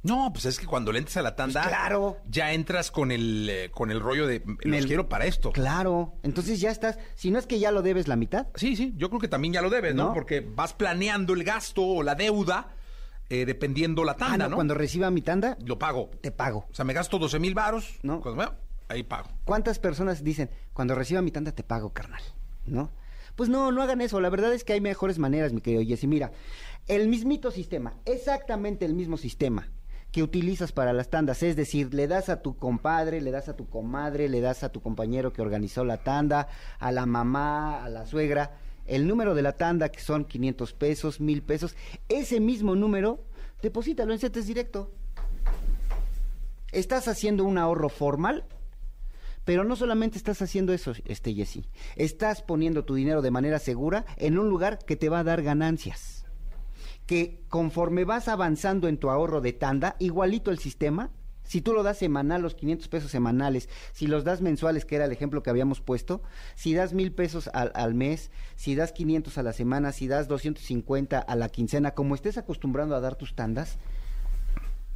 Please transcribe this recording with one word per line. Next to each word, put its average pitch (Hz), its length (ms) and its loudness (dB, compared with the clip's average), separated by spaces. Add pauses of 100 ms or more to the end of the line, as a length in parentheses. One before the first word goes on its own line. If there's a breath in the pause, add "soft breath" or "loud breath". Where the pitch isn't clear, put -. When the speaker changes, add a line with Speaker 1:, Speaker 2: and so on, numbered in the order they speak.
Speaker 1:
No, 247 300 2
pues - 120 -6
es 127 140 0
que - 80 -4
cuando 113 260 0
le 113 80 2
entras 147 160 -4
a 185 60 0
la 117 120 0
tanda, 131 280 0
Speaker 2:
Pues 185 120 2
claro. 196 440 0 (100)
Speaker 1:
ya 151 240 0
entras 165 400 0
con 139 180 2
el, 113 400 2
eh, 92 220 -2
con 113 180 -2
el 110 100 0
rollo 135 260 2
de, 120 200 0
"Los 104 180 -6
Speaker 2:
Me 147 200 2
Speaker 1:
quiero 147 240 2
para 131 180 2
esto". 180 260 4
Speaker 2:
Claro. 170 720 2
Entonces 175 380 0
ya 208 100 4
estás, 220 280 0 (180 loud breath)
si 185 160 0
no 233 60 4
es - 80 -2
que 233 120 0
ya 208 140 4
lo 202 100 4
debes 185 240 4
la 139 100 2
mitad. 185 380 0
Speaker 1:
Sí, 240 220 2
sí, 247 200 0
yo 160 120 -2
creo 220 120 -2
que 202 80 -2
también 151 260 0
ya 175 80 2
lo 185 80 2
debes, 196 260 2
¿no? 147 120 2
Speaker 2:
¿No? 226 60 0
Speaker 1:
Porque 147 260 0
vas 113 340 -4
planeando 190 600 2
el 175 80 0
gasto 202 400 0
o 185 220 2
la 143 100 2
deuda, 202 600 2 (560 loud breath)
eh, 123 160 2
dependiendo 151 580 0
la 151 120 2
tanda, 247 180 0
Speaker 2:
Ah, 208 40 2
no, 143 120 2
Speaker 1:
¿no? 180 60 0
Speaker 2:
cuando 151 180 2
reciba 165 360 2
mi 175 120 2
tanda, 196 420 2
Speaker 1:
Lo 120 140 -2
pago. 131 320 -2 (100)
Speaker 2:
te 143 100 -4
pago. 123 400 -2
Speaker 1:
O - 40 -14
sea, 131 100 -2
me 131 80 0
gasto 175 260 0
doce 156 220 0
mil 180 140 2
varos, 214 480 -2
Speaker 2:
¿No? 147 180 -2
Speaker 1:
cuando 127 240 -2
me, - 40 -4 (400)
ahí 123 140 -4
pago. - 260 -6 (160)
Speaker 2:
¿Cuántas 214 360 2
personas 175 420 0
dicen, 147 280 0 (220 soft breath)
"Cuando 131 220 0
reciba 135 260 0
mi 175 120 2
tanda 151 180 -4
te - 140 -8
pago, 110 280 -4
carnal"? - 300 -8 (420)
¿No? 135 280 -2 (420 loud breath)
Pues 240 140 0
no, 262 240 4
no 262 100 2
hagan 254 200 2
eso. 208 180 0
La 180 100 4
verdad 202 240 4
es 240 80 -4
que 208 120 2
hay 208 60 2
mejores 190 380 0
maneras, 147 340 4
mi 113 100 0
querido 113 200 4
Jessy. 120 240 0
Mira, 143 240 2 (560 loud breath)
el 208 220 4
mismito 247 420 2
sistema, 156 440 -6 (100)
exactamente 247 840 -2
el 156 80 2
mismo 165 220 -2
sistema 123 520 0 (440 soft breath)
que 160 100 2
utilizas 175 500 0
para 123 220 4
las 127 160 0
tandas, 151 320 2
es 170 140 4
decir, 143 360 0
le 143 140 2
das 185 240 0
a 160 100 0
tu 135 160 -4
compadre, 160 640 0
le 135 120 -2
das 139 180 -4
a 139 60 -8
tu 120 120 -10
comadre, 139 600 -2
le 123 100 2
das 123 220 0
a 131 80 -4
tu 107 100 -8
compañero 120 520 0
que 117 100 -4
organizó 107 420 0
la 113 140 0
tanda, 143 500 2 (300 loud breath)
a 127 120 -2
la 127 140 0
mamá, 139 800 0
a 120 60 -8
la 113 160 -8
suegra, 143 500 0 (300 loud breath)
el 139 200 2
número 208 280 4
de 147 80 4
la 139 140 4
tanda, 170 340 2
que - 100 -12
son 151 240 0
quinientos 123 480 -2
pesos, 147 480 0
mil 147 220 2
pesos, 156 340 -2 (320 loud breath)
ese 247 320 2
mismo 214 360 4
número, 208 480 2 (360 loud breath)
deposítalo 226 540 0
en 220 60 -2
CETES 226 260 -2
Directo. 220 440 -4 (1800)
Estás 233 360 0
haciendo 208 360 2
un 196 140 4
ahorro 165 300 2
formal, 147 560 0 (1000 loud breath)
pero 180 200 4
no 233 120 0
solamente 220 420 2
estás 208 220 -2
haciendo 190 320 2
eso, 170 200 0 (120)
este, 110 300 -4
Jessy, - 340 -4 (260 loud breath)
estás 202 480 0
poniendo 160 420 0
tu 135 100 -2
dinero 143 280 4
de 127 80 4
manera 143 280 2
segura 147 460 0 (120)
en 156 220 2
un 214 100 4
lugar 196 360 2
que 151 120 -2
te 156 120 0
va 165 120 2
a 165 40 0
dar 165 180 2
ganancias, 151 840 0 (840 loud breath)
que 175 420 0
conforme 170 560 2
vas 226 220 0
avanzando 185 640 2
en 151 100 2
tu 139 120 2
ahorro 156 300 4
de 123 120 0
tanda, 139 480 0
igualito 185 500 2
el 165 80 0
sistema, 151 520 -2 (340)
si - 160 -2
tú 220 120 0
lo 214 120 4
das 202 140 0
semanal, 156 440 2
los 147 140 -2
quinientos 160 320 -2
pesos 147 240 -4
semanales, 127 560 2 (240 loud breath)
si 151 160 -2
los 147 160 2
das 175 160 2
mensuales, 160 440 2
que 151 120 -2
era 147 80 4
el 135 80 2
ejemplo 143 320 -2
que 127 60 0
habíamos 131 300 2
puesto, 131 400 -2 (360 loud breath)
si 160 180 0
das 180 180 2
mil 185 200 0
pesos 165 420 -2
al, 123 220 2
al 117 180 0
mes, 139 380 0 (240 loud breath)
si 139 180 -2
das 165 160 0
quinientos 156 480 0
a 127 60 0
la 113 80 0
semana, 135 400 0
si 131 160 -4
das 139 180 2
doscientos 147 380 -2
cincuenta 135 560 0
a 120 160 -2
la 113 120 2
quincena, 143 440 0
como 139 240 0
estés 202 200 -2
acostumbrando 147 600 -2
a 123 40 2
dar 131 140 -2
tus - 220 -8
tandas, 117 420 -2 (1160 loud breath)